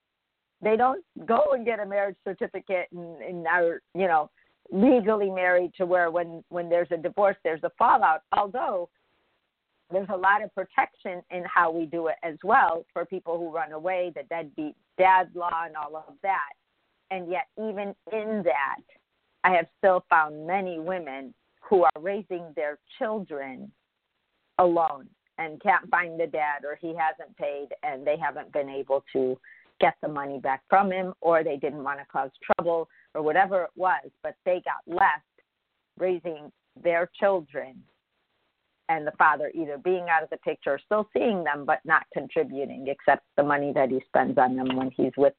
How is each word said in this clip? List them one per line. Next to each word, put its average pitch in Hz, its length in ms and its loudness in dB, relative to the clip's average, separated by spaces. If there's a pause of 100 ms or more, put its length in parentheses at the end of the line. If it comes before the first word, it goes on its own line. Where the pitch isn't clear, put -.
(640)
They 214 140 2
don't 262 280 2 (220)
go 254 260 4
and 240 140 -2
get 226 140 -2
a 202 60 -6
marriage 202 380 -2
certificate 185 680 -6
and, 170 300 -14
and 170 260 -10
are, 170 360 2 (120)
you 185 140 2
know, 156 220 2 (420)
legally 214 580 4
married 180 460 2
to 190 80 -2
where 175 260 2
when, 165 380 -4
when 170 220 -6
there's 175 200 2
a 175 60 -2
divorce, 190 480 0
there's 160 180 -4
a 170 160 -2
fallout. 226 440 4 (100)
Although 202 560 -2 (1040)
there's 190 160 -2
a 202 80 -4
lot 196 260 4
of 208 120 -10
protection 185 760 -4
in 180 140 -8
how 175 260 2
we 165 140 -2
do 165 220 -4
it 156 160 -2
as 160 200 -8
well 180 520 2
for 170 100 -4
people 175 340 -6
who 165 160 -8
run 160 180 -6
away, 180 440 -4
the 147 140 -10
deadbeat 156 440 -8 (220)
dad 185 380 6
law 170 320 -4
and 156 100 -14
all 151 180 -10
of 151 280 -16
that. 180 320 -4 (560)
And 180 200 -6
yet, 180 180 -4 (100)
even 202 360 -6 (160)
in 214 340 -4
that, 143 360 -2 (640)
I 180 100 4
have 170 120 2 (100)
still 185 320 4
found 156 380 2
many 180 340 -4
women 143 540 -8 (260)
who 185 240 6
are 156 160 4
raising 180 460 -6 (100)
their 147 220 -4 (200)
children 143 720 -6 (880)
alone 170 480 2 (300)
and 156 260 -10
can't 185 280 2
find 170 280 0
the 165 80 0
dad, 147 380 -4
or 147 160 -10
he 165 160 -8
hasn't 160 400 -4
paid 143 320 -8 (140)
and 143 240 -8
they 151 100 2
haven't 143 380 -6
been 139 160 -4
able 135 420 -2
to 131 260 0 (400)
get 170 220 2
the 147 80 -6
money 143 300 -8
back 131 320 -4
from 196 200 6
him, 185 300 -4
or 160 240 2
they 156 140 -4
didn't 143 260 -6
wanna 139 260 -8
cause 139 200 -4 (260)
trouble 165 320 -2 (260)
or 151 60 -4
whatever 180 440 2
it 156 120 -8
was, 165 320 -2 (140)
but 156 120 -10 (120)
they 180 180 0
got - 220 -6
left 170 360 2 (760)
raising 165 520 -6 (320)
their 170 280 0 (100)
children, 147 560 -2 (1120)
and 160 180 -2
the 147 120 -4
father 151 360 4
either 147 220 -6
being 175 320 -2
out 165 140 2
of 156 80 -10
the 160 80 -8
picture, 143 480 -4
still 214 260 0
seeing 220 320 0
them, 147 220 -4
but 151 180 2
not 156 300 2
contributing 135 720 -4
except 139 340 0 (140)
the 143 60 4
money 143 320 0
that 135 160 2
he 131 160 -2
spends 131 320 0
on 127 180 4
them 131 200 -2
when 131 160 -2
he's 135 260 0
with 139 200 4